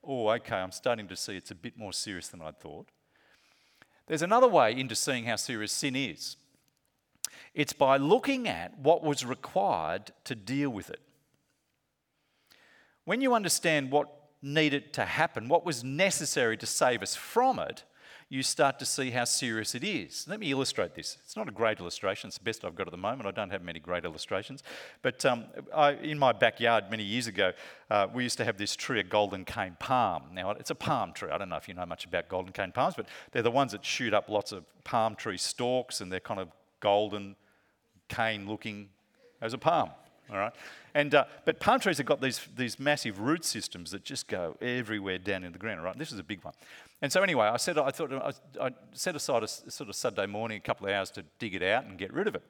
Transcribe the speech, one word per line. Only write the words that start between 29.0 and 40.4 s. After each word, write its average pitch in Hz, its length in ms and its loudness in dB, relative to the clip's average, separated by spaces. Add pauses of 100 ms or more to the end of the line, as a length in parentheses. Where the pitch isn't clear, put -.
golden 98 420 0
cane 92 340 -6
palm. 98 520 0
Now, 92 200 -4
it's - 180 -8
a 160 60 -4
palm 110 380 -2
tree. 85 180 -8
I 80 80 0
don't 95 100 -8
know 82 80 -4
if - 100 -10
you 98 60 -14
know 90 140 -8
much 85 180 -10
about 87 240 -4
golden 92 240 -4
cane 95 180 -4
palms, 160 240 0
but - 120 -10 (240)
they're 123 100 -2
the 113 80 6
ones 127 220 2
that 101 120 -10
shoot 117 300 -2
up 104 160 4
lots 104 220 0
of 92 120 -10 (200)
palm 113 320 2
tree 101 220 -6
stalks, 123 640 -2
and 90 120 -8
they're 92 80 -2
kind 101 200 -6
of 90 100 -8 (320)
golden 101 540 2 (720)
cane 110 380 -2
looking 104 420 -8 (520)
as 113 140 -4
a - 20 -8
palm. 151 320 2 (420)
All 104 60 -4
right, 104 160 0 (400)